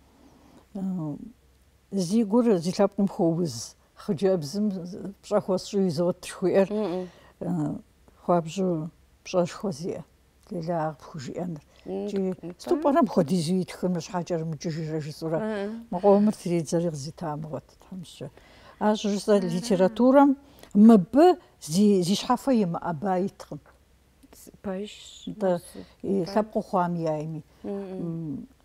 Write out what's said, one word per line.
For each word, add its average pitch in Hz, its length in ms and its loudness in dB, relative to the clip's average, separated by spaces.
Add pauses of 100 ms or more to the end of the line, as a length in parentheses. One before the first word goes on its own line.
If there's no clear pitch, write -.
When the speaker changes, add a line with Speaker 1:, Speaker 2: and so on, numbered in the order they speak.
(760)
Speaker 1:
Э, 185 420 -6 (760)
зи 196 320 0
гур 220 340 2
зи 170 140 -2
лъэпкъым 202 360 2
хоуз. 165 680 -2 (220)
Хъыджэбзым 190 1300 -4
пщӏэ 202 180 0
хуэсщӏу 190 480 -2
изот 175 360 -2
жыхуиӏэр, 185 460 0
Speaker 2:
Мм. 185 380 -4 (320)
Speaker 1:
э, 175 340 -4 (480)
хуабжьу 170 680 -2 (340)
пщӏэшхуэ 180 480 -4
зиӏэ. 165 300 -10 (480)
Лелэ 175 240 -6
ар 156 200 -4
пхужиӏэныр. 156 680 -10 (240)
Speaker 2:
Мм, 196 200 -8
Speaker 1:
Икӏи 202 120 -4 (120)
Speaker 2:
нтӏэ. 180 280 -12
Speaker 1:
ступӏэрэм 302 500 2
хуэдизу 175 540 0
итхын, - 320 -4
мы 170 60 -2
щхьэкӏэр 170 440 -6
мыкӏыжрэ 160 560 -6
жысӏурэ. 156 400 -6
Speaker 2:
Э. 214 300 -4 (200)
Speaker 1:
Мыкъуэумыр 202 440 4
тридзэри 170 560 -2
къызитамыгъуэт, 151 760 -10 (160)
Тхьэмыщкӏэ. - 460 -14 (500)
Ар 214 180 2
щыжысӏэ 208 420 0
Speaker 2:
Э. 190 100 0
Speaker 1:
литературэм 240 880 4 (380)
мыбы 233 640 8 (220)
зи, 196 420 4
зи 175 120 2
щхьэфэ 247 380 0 (100)
имыӏэба 175 500 -4 (140)
иткъым. - 340 -12 (1000)
Speaker 2:
Пэш. - 640 -12
Speaker 1:
Да, 190 340 0 (420)
и 196 220 0
Speaker 2:
Да. 190 80 -8
Speaker 1:
лъэпкъ 214 260 0
ухъуам 175 360 0
ями. 156 480 -4 (200)
Speaker 2:
Мгм. 196 380 -10
Speaker 1:
М, 165 460 -8 (180)